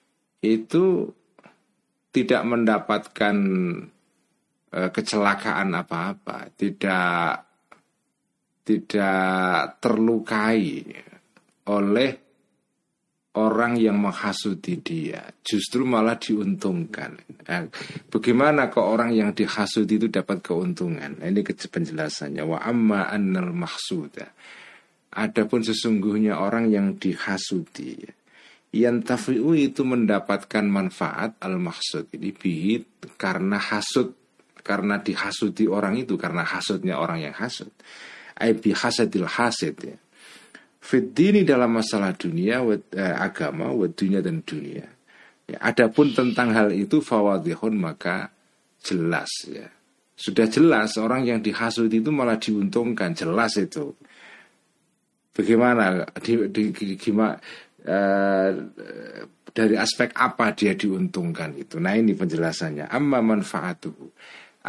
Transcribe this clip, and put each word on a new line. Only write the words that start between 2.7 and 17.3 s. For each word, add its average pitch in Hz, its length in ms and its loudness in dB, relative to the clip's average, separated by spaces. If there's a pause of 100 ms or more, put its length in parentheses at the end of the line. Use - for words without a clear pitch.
eh, 92 240 -2
kecelakaan 101 800 0
apa-apa, 87 800 -8
tidak, 90 880 -2 (1200)
tidak 95 1200 0
terlukai 110 1040 0 (800)
oleh 104 440 2 (1300)
orang 110 440 2
yang 107 180 4
menghasudi 95 880 -2
dia, 80 400 -6 (160)
justru 120 400 -2
malah 117 320 2
diuntungkan. 95 1040 -4 (320)